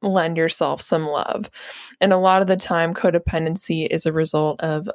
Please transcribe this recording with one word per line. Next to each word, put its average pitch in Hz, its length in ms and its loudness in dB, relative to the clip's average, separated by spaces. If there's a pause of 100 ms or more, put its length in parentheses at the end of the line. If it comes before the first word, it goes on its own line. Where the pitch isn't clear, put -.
lend 170 340 0
yourself 160 440 0
some 160 260 2
love. 147 440 -4 (500)
And 190 120 4
a 185 60 4
lot 190 240 4
of 190 60 0
the 190 80 4
time, 170 380 0
codependency 165 920 0
is 160 180 -2
a 160 60 0
result 156 480 0
of 156 340 -4